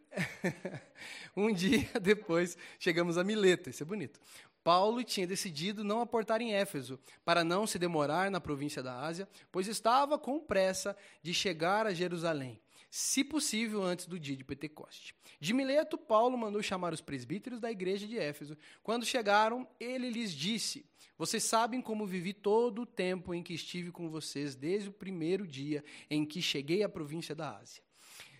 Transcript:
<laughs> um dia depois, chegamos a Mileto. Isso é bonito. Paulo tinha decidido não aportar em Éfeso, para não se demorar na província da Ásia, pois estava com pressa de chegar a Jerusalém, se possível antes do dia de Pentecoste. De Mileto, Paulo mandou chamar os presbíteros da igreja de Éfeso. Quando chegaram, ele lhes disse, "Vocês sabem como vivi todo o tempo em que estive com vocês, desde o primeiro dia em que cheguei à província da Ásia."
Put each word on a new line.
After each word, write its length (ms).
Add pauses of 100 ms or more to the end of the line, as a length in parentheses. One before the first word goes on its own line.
(120)
<laughs> 1200
um 180
dia 340 (140)
depois, 560 (220)
chegamos 380
a 60
Mileto. 460
Isso 140
é 20
bonito. 340 (480)
Paulo 340
tinha 240
decidido 560
não 200
aportar 400
em 120
Éfeso, 460 (240)
para 180
não 240
se 140
demorar 500
na 120
província 420
da 160
Ásia, 260 (240)
pois 160
estava 540
com 220
pressa 520 (300)
de 100
chegar 540
a 60
Jerusalém, 680 (300)
se 340
possível 580
antes 260
do 120
dia 160
de 80
Pentecoste. 720 (240)
De 140
Mileto, 440
Paulo 400
mandou 240
chamar 320
os 60
presbíteros 640
da 100
igreja 340
de 140
Éfeso. 380 (260)
Quando 220
chegaram, 600 (140)
ele 300
lhes 240
disse, 520 (320)
"Vocês 280
sabem 360
como 240
vivi 280
todo 480
o 40
tempo 480
em 80
que 120
estive 360
com 200
vocês, 440
desde 360
o 20
primeiro 560
dia 340 (280)
em 160
que 160
cheguei 420
à 60
província 440
da 220
Ásia." 320 (540)